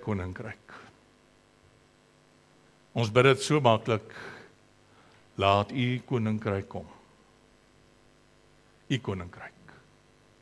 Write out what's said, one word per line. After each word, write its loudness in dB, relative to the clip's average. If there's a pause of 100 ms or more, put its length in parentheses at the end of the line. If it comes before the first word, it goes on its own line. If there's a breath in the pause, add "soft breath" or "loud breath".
koninkryk. -8 (2250)
Ons 0
bid 8
dit 4
so 2
maklik, 2 (1200 loud breath)
"Laat 2
u -2
koninkryk -2
kom." -12 (2000)
U -2
koninkryk. -10 (880)